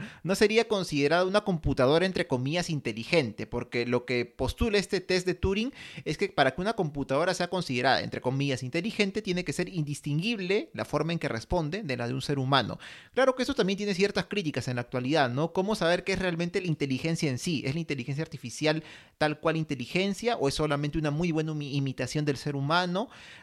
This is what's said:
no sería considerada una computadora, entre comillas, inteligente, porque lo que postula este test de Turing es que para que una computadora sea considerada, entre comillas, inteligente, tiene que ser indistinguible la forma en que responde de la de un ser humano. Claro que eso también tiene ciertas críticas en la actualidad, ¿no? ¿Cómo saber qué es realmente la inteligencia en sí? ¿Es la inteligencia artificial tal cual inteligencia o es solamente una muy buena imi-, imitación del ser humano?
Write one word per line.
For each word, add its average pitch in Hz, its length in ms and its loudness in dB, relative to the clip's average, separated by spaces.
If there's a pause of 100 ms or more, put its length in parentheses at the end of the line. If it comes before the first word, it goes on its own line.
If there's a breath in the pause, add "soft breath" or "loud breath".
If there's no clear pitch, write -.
(240 loud breath)
no 175 100 0
sería 220 340 4
considerada 170 560 2
una 196 180 2
computadora, 156 640 4
entre 180 180 0
comillas, 143 460 0
inteligente, 120 760 0
porque 120 400 -2
lo 123 200 2
que 120 200 0
postula 202 540 0
este 190 220 0
test 185 260 0
de 175 80 2
Turing 208 360 0 (320 loud breath)
es 151 140 -4
que 202 120 0
para 131 260 2
que 180 60 -6
una 214 120 0
computadora 151 600 0
sea 175 120 -2
considerada, 131 540 2
entre - 200 -6
comillas, 135 420 0
inteligente, 196 580 -2
tiene 180 220 -2
que - 100 -4
ser 180 160 -2
indistinguible 180 1040 -2
la 110 100 -4
forma 156 300 -2
en 165 60 -2
que 147 100 -2
responde 151 460 -2
de 160 220 -4
la 120 100 -4
de 123 60 -2
un 131 80 -4
ser 139 180 -2
humano. 131 400 2 (340 loud breath)
Claro 262 220 4
que 254 80 0
eso 269 100 -2
también 202 220 2
tiene 202 180 -2
ciertas 196 340 0
críticas 156 420 -4
en 123 60 -2
la 120 60 -4
actualidad, 131 480 2
¿no? 147 220 0
¿Cómo 196 240 0
saber 175 300 2
qué 196 80 0
es 190 60 -4
realmente 175 420 -2
la 180 60 -6
inteligencia 151 600 0
en 127 80 -2
sí? 151 280 -2
¿Es 131 80 -2
la 165 80 -4
inteligencia 147 420 -4
artificial 151 580 -2 (360 loud breath)
tal 151 240 0
cual 160 160 2
inteligencia 190 800 -2
o 135 100 2
es 139 60 0
solamente 147 440 0
una 151 140 0
muy 165 220 0
buena 156 180 0
imi-, 147 220 -6
imitación 139 500 -2
del 143 140 0
ser 143 180 -4
humano? 175 540 0 (340 loud breath)